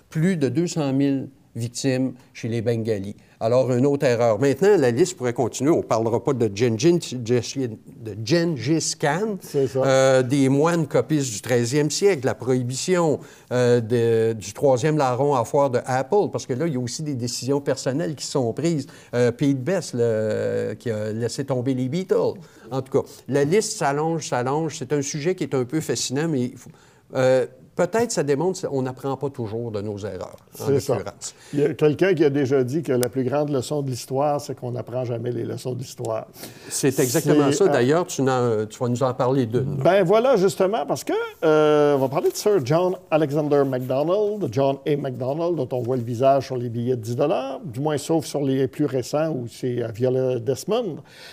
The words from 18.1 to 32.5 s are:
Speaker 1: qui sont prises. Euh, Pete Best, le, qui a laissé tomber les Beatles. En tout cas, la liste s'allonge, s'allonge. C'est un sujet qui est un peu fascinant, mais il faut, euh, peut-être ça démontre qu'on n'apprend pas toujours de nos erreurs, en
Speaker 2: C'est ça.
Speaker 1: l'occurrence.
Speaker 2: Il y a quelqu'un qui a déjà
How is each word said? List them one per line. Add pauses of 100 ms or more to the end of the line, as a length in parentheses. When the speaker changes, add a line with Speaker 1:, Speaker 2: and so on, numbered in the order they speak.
Speaker 1:
qui
sont
prises. (260)
Euh,
Pete
Best,
le,
qui
a
laissé
tomber
les
Beatles. (320)
En
tout
cas, (200)
la
liste
s'allonge,
s'allonge.
C'est
un
sujet
qui
est
un
peu
fascinant,
mais
il
faut, (460)
euh, (300)
peut-être
ça
démontre
qu'on
n'apprend
pas
toujours
de
nos
erreurs, (240)
en
Speaker 2:
C'est
ça.
Speaker 1:
l'occurrence. (200)
Speaker 2:
Il
y
a
quelqu'un
qui
a
déjà